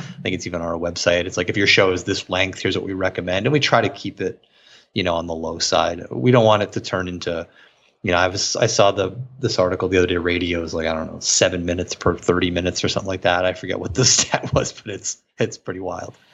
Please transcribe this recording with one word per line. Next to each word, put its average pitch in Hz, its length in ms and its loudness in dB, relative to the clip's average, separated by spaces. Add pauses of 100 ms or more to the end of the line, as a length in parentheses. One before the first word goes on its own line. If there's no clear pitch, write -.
(220)
think 92 140 -2
it's - 100 -6
even 87 140 -4
on 82 80 -4
our 82 100 -4
website. 87 480 0
It's 90 100 -8
like, 90 120 -2
if - 80 -2
your 101 100 2
show 95 260 6
is 90 120 -2
this - 260 -2
length, 92 300 0
here's 95 180 0
what - 80 -6
we 98 60 -6
recommend. 92 540 -2
And 139 60 2
we 147 80 4
try 123 200 4
to 107 80 2
keep - 320 -8
it, 92 220 -4 (520)
you 98 80 -2
know, 87 140 2
on 85 100 -4
the 85 80 -4
low 82 240 -6
side. 85 520 0
We 127 200 2
don't 120 140 8
want 107 180 6
it 95 100 -4
to - 80 -4
turn 92 280 -4
into, 85 380 -6 (560)
you - 100 -2
know, 87 60 4
I 90 100 4
was, - 280 -2
I - 100 2
saw 104 240 4
the, 95 260 -2 (240)
this - 200 -2
article 92 280 2
the 92 100 4
other 90 100 6
day, 92 80 2
radio 87 460 0
is 82 120 -8
like, 82 120 -2
I 80 80 0
don't 82 180 -6
know, 85 80 -12
seven 90 460 2
minutes 87 280 -2
per 87 220 0
thirty 90 340 2
minutes 87 320 -2
or 87 60 0
something 98 200 -4
like 95 140 -4
that. 90 220 2
I 92 80 2
forget 92 260 -6
what 92 160 -6
the 101 100 2
<laughs> - 120 4
stat - 380 -2
was, - 180 0
but - 200 -12
it's, - 260 -8 (200)
it's 113 200 -2
pretty 92 220 -10
wild. 90 340 -10 (200)